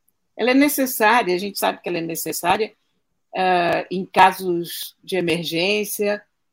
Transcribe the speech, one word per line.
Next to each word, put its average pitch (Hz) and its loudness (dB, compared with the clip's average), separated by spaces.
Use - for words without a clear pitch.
Ela 247 2
é - 4
necessária, 254 2
a 180 0
gente 196 -8
sabe - -2
que - -10
ela 175 -4
é - -4
necessária, 165 -4
ah, 180 0
em 185 -4
casos 185 2
de 185 -6
emergência, 185 -2